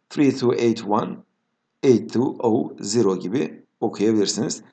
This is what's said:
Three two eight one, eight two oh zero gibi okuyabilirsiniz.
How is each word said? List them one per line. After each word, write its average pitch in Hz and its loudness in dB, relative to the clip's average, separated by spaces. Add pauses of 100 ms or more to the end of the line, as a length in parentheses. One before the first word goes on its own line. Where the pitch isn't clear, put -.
(100)
Three 143 2
two 120 0
eight 117 0
one, 135 -2 (680)
eight 123 4
two 123 0
oh - 0 (100)
zero 101 0
gibi 95 -6 (160)
okuyabilirsiniz. 110 -2 (100)